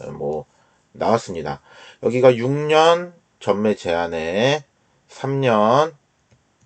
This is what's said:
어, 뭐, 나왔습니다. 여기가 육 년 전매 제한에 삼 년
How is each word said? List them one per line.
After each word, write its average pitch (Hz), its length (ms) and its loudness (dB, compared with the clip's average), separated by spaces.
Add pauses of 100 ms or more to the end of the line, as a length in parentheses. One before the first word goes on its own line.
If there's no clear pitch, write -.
어, 67 120 -14
뭐, 73 320 -8 (480)
나왔습니다. 82 680 -4 (440)
여기가 123 320 4
육 117 160 -4
년 160 640 2 (260)
전매 104 340 0
제한에 85 920 -2 (440)
삼 139 320 -6
년 123 520 2 (720)